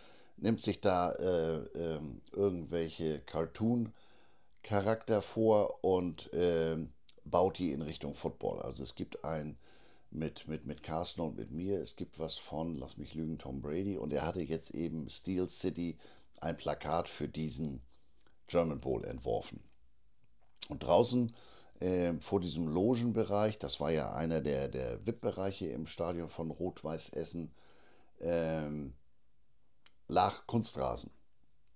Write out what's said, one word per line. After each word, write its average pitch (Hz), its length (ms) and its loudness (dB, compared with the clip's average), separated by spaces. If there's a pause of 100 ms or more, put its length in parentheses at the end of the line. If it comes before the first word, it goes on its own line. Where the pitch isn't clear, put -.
(380)
nimmt 107 240 2
sich - 200 0
da, 90 320 6
äh, 82 440 2 (200)
ähm, 76 440 -4 (100)
irgendwelche 82 880 0
Cartoon-Charakter 110 2000 0
vor 110 600 4
und, 90 480 2
ähm, 82 600 2 (320)
baut 90 320 4
die 90 140 0
in 71 100 -2
Richtung 73 320 -6
Football. - 480 -4
Also 67 220 -6
es - 120 -8
gibt - 300 -8
einen 76 320 -4 (540)
mit, 76 360 -6
mit, 76 180 -6
mit 73 180 -10
Carsten 82 380 -4
und 80 140 -4
mit 55 160 -8
mir, 90 300 -2
es - 140 -10
gibt - 240 -10
was 80 180 -4
von, 80 400 -4
lass 67 200 -10
mich - 180 -10
lügen, 80 240 -4
Tom 67 220 -8
Brady. 90 360 -2
Und 73 160 -4
er 73 120 2
hatte 87 160 -2
jetzt 78 340 -4
eben 80 340 -2
Steel 92 400 -2
City 85 480 -2 (420)
ein 80 160 -2
Plakat 76 540 0
für - 180 -4
diesen 76 540 -4 (680)
German 80 320 2
Bowl 64 240 -2
entworfen. - 600 -4 (1080)
Und - 140 -6
draußen, 113 520 6 (460)
ähm, 87 400 2
vor - 180 2
diesem 85 280 -2
Logenbereich, 107 920 4
das - 200 -4
war 76 120 2
ja 69 220 2
einer 80 280 2
der, 69 280 2
der 60 360 -4
vip-Bereiche 98 640 -2
im 76 200 -4
Stadion 85 420 -2
von 82 220 -4
Rot-Weiß 80 580 -6
Essen, 82 420 -6 (680)
ähm, 78 720 0 (1120)
lag 95 400 2
Kunstrasen. - 640 -2 (640)